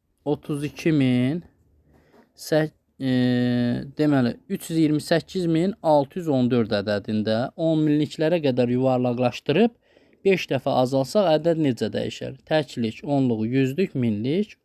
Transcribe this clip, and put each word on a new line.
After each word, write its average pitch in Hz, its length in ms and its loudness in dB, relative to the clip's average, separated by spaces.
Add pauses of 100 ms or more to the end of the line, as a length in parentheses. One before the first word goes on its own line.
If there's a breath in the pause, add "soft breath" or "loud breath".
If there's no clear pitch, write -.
(240)
otuz 147 400 -4
iki 160 280 -2
min, 131 500 2 (920 soft breath)
sək-, 156 360 0 (280)
e, 131 100 -2 (880)
deməli, 143 400 2 (100)
üç - 220 -8
yüz 165 80 -2
iyirmi 151 260 2
səkkiz 175 420 -2
min 165 360 0
altı 147 360 2
yüz 160 100 -4
on 127 200 2
dörd 117 240 2
ədədində 107 840 -2
on 160 280 0
minliklərə 151 560 0
qədər 123 320 0
yuvarlaqlaşdırıb 127 1040 0 (480 soft breath)
beş 190 260 2
dəfə 135 220 -2 (100)
azaltsaq, 135 540 0
ədəd 160 240 0
necə 117 320 0
dəyişər? 117 460 -8 (100)
Təklik, 127 560 -4
onluq, 131 420 0
yüzlük, 135 480 0
minlik, 123 720 -2